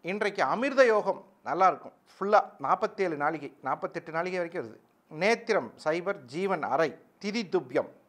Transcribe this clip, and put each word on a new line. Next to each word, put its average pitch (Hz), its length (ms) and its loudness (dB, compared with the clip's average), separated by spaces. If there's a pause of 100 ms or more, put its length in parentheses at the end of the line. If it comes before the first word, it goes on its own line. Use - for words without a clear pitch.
இன்றைக்கு 196 420 0
அமிர்த 254 420 4
யோகம் 202 380 2 (200)
நல்லா 170 240 2
இருக்கும். 139 240 0 (280)
ஃபுல்லா 202 220 4 (180)
நாப்பத்தேழு 185 560 -2
நாளிகை, 143 480 -4
நாப்பத்தெட்டு 160 480 -6
நாளிகை 180 280 -4
வரைக்கும் 170 260 -6
வருது. 110 140 -16 (300)
நேத்திரம் 190 640 0 (120)
சைபர், 170 400 -2
ஜீவன் 165 400 -4
அரை, 131 340 0 (240)
திதி 208 300 -4
துப்யம். 135 380 0 (200)